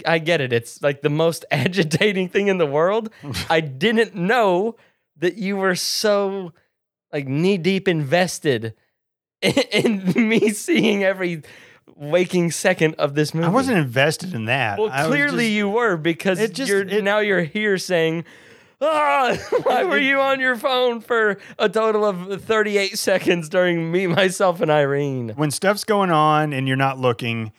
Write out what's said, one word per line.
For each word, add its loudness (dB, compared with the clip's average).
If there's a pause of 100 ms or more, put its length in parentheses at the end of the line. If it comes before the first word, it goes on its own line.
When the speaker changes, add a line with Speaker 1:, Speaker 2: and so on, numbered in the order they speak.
Speaker 1:
I 2
get 0
it. -2
It's, -4
like, 0
the 2
most 0
<laughs> -6
agitating 0
thing 0
in 2
the 2
world. 0 (200)
Speaker 2:
<laughs> -6
Speaker 1:
I 4
didn't 0
know 0 (420)
that -4
you -4
were 0
so, -2 (580)
like, -6
knee-deep 2
invested 0 (340)
<laughs> -20
in, 0
in 2
me 2
seeing 0
every -2 (540)
waking 0
second 0
of -2
this 0
movie. 0
Speaker 2:
I 2
wasn't 2
invested 0
in -6
that. 0
Speaker 1:
Well, -2
Speaker 2:
I -2
was 0
Speaker 1:
clearly 0
Speaker 2:
just 0
Speaker 1:
you 0
were, 0
because -2
Speaker 2:
it -2
just, -4
Speaker 1:
you're, 2
Speaker 2:
it -2
Speaker 1:
now 0
you're 0
here -2
saying, -2 (540)
"Ah, 2 (140)
<laughs> 0
why 2
Speaker 2:
it, 0
Speaker 1:
were 0
Speaker 2:
it 0
Speaker 1:
you 2
on 0
your 0
phone 0
for 0 (180)
a 2
total 2
of -4
thirty-eight 0
seconds 0
during 0
Me, 0
Myself, 2
and 0
Irene?" 0
Speaker 2:
When 0
stuff's 0
going 0
on 2
and -2
you're 0
not 0
looking, -2